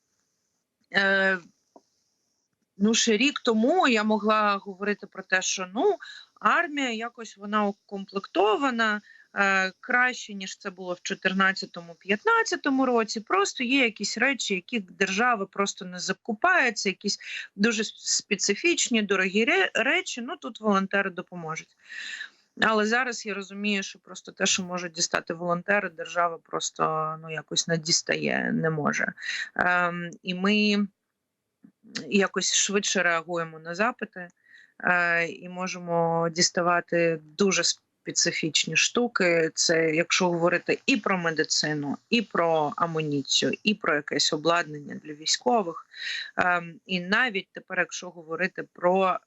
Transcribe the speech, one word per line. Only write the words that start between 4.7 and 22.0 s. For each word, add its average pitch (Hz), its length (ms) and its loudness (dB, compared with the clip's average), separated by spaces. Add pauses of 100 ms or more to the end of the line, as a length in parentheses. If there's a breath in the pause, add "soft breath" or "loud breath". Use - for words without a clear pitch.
про 190 160 -14
те, 185 180 0
що, 185 320 -4
ну, 339 240 2 (420 loud breath)
армія 285 520 0
якось 226 460 -10
вона 208 280 0
укомплектована, 226 1400 0 (340 soft breath)
е, 196 440 2
краще, 247 540 0
ніж 190 240 -10
це 202 120 -10
було 180 240 -8
в - 80 -8
чотирнадцятому-п'ятнадцятому 196 1800 0
році. 226 340 2
Просто 381 440 0
є 262 200 2
якісь 220 340 -2
речі, 254 360 0
які 190 260 -4
держава 196 680 0
просто 196 400 -6
не 180 140 -12
закупає, 247 720 0
це - 180 -4
якісь 196 300 -4 (360 loud breath)
дуже 214 280 2
с-, - 140 -6
специфічні, - 1040 0
дорогі 196 440 2
ре-, 359 280 2
речі, 262 480 -2
ну, 294 160 -8
тут 247 240 -14
волонтери 196 480 2
допоможуть. 170 680 -10 (840 loud breath)